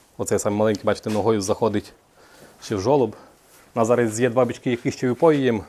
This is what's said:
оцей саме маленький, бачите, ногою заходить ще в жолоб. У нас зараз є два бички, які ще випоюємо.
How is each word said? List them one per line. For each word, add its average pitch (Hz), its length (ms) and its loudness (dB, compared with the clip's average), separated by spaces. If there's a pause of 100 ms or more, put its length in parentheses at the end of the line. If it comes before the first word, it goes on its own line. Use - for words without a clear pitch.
(180)
оцей 104 220 0
саме 104 160 0
маленький, 107 300 0
бачите, 104 240 -2
ногою 107 320 0
заходить 107 520 -2 (720)
ще - 120 -6
в 95 60 -4
жолоб. 117 340 0 (600)
У 123 40 0
нас 113 80 4
зараз 117 320 2
є 123 100 2
два 123 160 2
бички, - 260 -4
які 117 200 -2
ще - 160 -4
випоюємо. 131 600 2